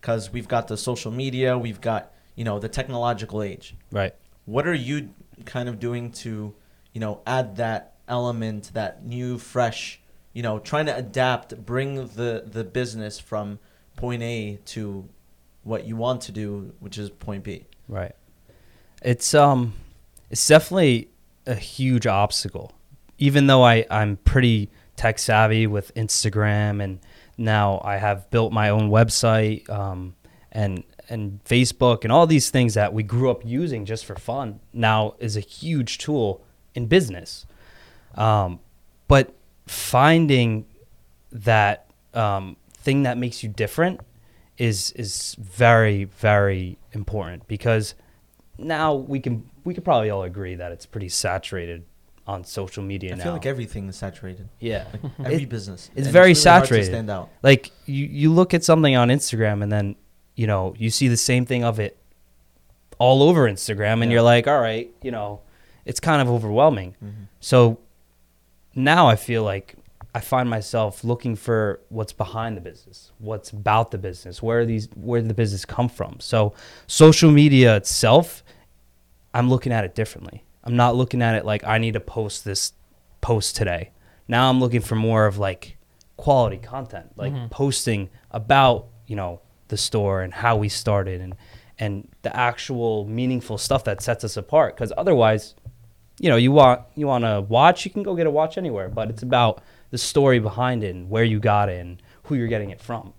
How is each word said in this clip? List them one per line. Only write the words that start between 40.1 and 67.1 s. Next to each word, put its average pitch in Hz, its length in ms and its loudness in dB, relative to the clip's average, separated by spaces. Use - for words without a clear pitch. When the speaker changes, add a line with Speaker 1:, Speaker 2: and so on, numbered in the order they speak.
Speaker 2:
that, 107 600 0
um, 98 420 -4
thing 139 240 0
that 123 160 -2
makes 123 240 -8
you 113 80 -8
different 160 500 -4
is, 110 360 -2
is - 460 -12
very, 107 640 4
very 98 760 0
important, 98 560 -8
because 110 460 -2
now 156 360 -2
we 139 260 -4
can, 120 280 -6
we 175 100 -6
could 175 100 -12
probably 120 240 2
all 98 140 -4
agree 92 320 -10
that 87 180 -10
it's 87 140 -18
pretty 98 240 -10
saturated 87 760 -6
on 98 160 -8
social 95 400 -10
media 98 300 -8
Speaker 1:
I 87 40 -10
Speaker 2:
now. 90 80 -12
Speaker 1:
feel 170 100 -4
like 160 120 -8
everything 113 420 -8
is 92 80 -14
saturated. 92 520 -14
Speaker 2:
Yeah. 110 340 -8
Speaker 1:
Like, 127 200 -12
every 143 180 -2
Speaker 2:
It, 127 40 -14
Speaker 1:
business. 101 460 -12
Speaker 2:
it's 139 120 -4
Speaker 1:
And 127 60 -4
Speaker 2:
very 180 200 10
Speaker 1:
it's 156 120 4
really 180 100 8
hard 180 100 10
to - 40 -2
Speaker 2:
saturated. 107 180 4
Speaker 1:
stand 107 240 -6
out. 92 180 -8
Speaker 2:
Like, 135 280 6
you, 139 220 -6
you 147 260 2
look 175 220 4
at 170 100 2
something 156 320 6
on 120 140 6
Instagram 110 520 0
and 104 80 -4
then, 104 240 -2
you 113 140 -2
know, 95 280 -2
you 110 140 -2
see 135 180 0
the 120 80 2
same 123 300 0
thing 123 180 -2
of 113 160 -2
it 104 160 -6
all 131 240 6
over 151 260 6
Instagram, 104 540 -2
and - 20 2
Speaker 1:
Yeah. 117 120 2
Speaker 2:
you're 117 60 6
like, 120 240 6
"All 143 140 4
right," 117 300 -2
you 127 80 -8
know, 104 300 -10
it's - 160 -8
kind 156 200 2
of 127 80 2
overwhelming. 110 720 2
Speaker 1:
Mm-hmm. 104 200 -14